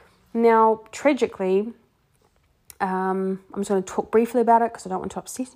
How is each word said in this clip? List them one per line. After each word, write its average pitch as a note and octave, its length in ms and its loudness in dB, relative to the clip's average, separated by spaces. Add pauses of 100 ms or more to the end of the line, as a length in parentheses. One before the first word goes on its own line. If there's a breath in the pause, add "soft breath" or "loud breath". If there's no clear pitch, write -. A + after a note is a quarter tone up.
(340 loud breath)
Now, A3+ 480 4 (100)
tragically, G#3+ 800 0 (1080)
um, F#3+ 600 -2 (140)
I'm G3+ 60 -8
just G3+ 80 -6
gonna G3 140 0
talk - 280 -6
briefly A#3 300 2
about A3+ 200 4
it A3+ 120 -2
'cause - 140 -20
I F3+ 40 -12
don't F#3 80 -4
want - 140 -8
to - 60 -10
upset - 380 -10